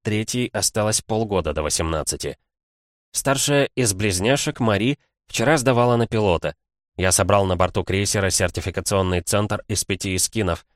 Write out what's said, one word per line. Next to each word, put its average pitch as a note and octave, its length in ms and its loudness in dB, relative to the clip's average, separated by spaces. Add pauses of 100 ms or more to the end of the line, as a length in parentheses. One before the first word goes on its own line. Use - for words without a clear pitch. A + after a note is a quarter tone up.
третьей A2 460 -2
осталось G#2+ 520 -2
полгода G2+ 520 -2
до D2+ 100 -4
восемнадцати. D2+ 760 -4 (760)
Старшая C#3 640 0
из A2+ 180 0
близняшек, G#2+ 640 0
Мари, A2+ 400 0 (280)
вчера C#3 300 2
сдавала B2 380 4
на A#2 100 2
пилота. F#2+ 500 0 (420)
Я F#2 140 2
собрал G2 340 4
на F#2 100 0
борту F2+ 280 0
крейсера G2 460 -2
сертификационный F#2 920 0
центр G#2 460 -2
из G2+ 160 -4
пяти G2 320 -4
эскинов. F#2 500 -2 (100)